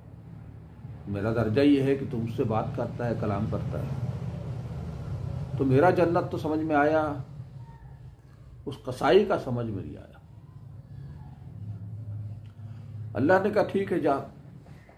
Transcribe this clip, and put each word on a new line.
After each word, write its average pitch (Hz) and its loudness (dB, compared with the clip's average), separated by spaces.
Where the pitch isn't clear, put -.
मेरा 101 0
दर्जा 110 4
ये 143 8
है 139 4
कि 135 -4
तुमसे 113 -2
बात 107 0
करता 120 -2
है, 117 0
कलाम 107 0
करता - -2
है, - -4
तो 135 2
मेरा 135 8
जन्नत 175 4
तो 170 -4
समझ 156 0
में 156 0
आया, 151 6
उस - -10
कसाई 143 6
का 202 2
समझ 120 -2
में 95 -4
नहीं 76 -10
आया। - -18
अल्लाह 185 4
ने 208 2
कहा, 202 4
"ठीक 196 0
है, 175 2
जा 143 2